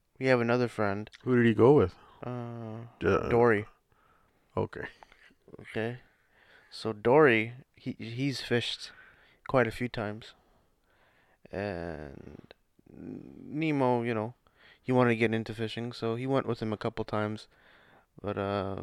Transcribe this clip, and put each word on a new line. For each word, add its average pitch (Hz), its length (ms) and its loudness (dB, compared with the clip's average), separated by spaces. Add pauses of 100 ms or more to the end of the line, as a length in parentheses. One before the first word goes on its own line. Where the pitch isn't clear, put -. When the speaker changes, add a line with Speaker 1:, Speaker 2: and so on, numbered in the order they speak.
(200)
Speaker 1:
we 131 80 -2
have 127 120 6
another 120 280 2
friend. 104 420 -2 (140)
Speaker 2:
Who 127 120 2
did 117 120 6
he 110 80 6
go 113 180 8
with? 98 220 4 (280)
Speaker 1:
Uh, 117 600 -10 (180)
Speaker 2:
Uh, - 260 2
Speaker 1:
Dory. 117 360 4 (920)
Speaker 2:
okay. - 300 -4 (760)
Speaker 1:
Okay. 113 360 -6 (720)
So - 240 -8
Dory, 117 600 6 (220)
he, - 220 -10
he's 120 420 -6
fished - 520 -4 (560)
quite 127 180 2
a 113 60 -2
few 123 160 -6
times. 107 460 -10 (1160)
And 85 1040 -10 (420)
Nemo, 123 1080 -2
you 120 100 -2
know, 110 220 -4 (440)
he - 120 -4
wanted 123 180 4
to 117 60 2
get 113 180 2
into 113 220 -4
fishing, 113 360 -6
so 113 240 -4
he 127 120 -6
went 135 180 0
with 117 160 -6
him 110 100 -4
a 104 60 -4
couple 113 260 -6
times. 107 440 -4 (720)
But, 101 160 -6
uh, 98 440 -4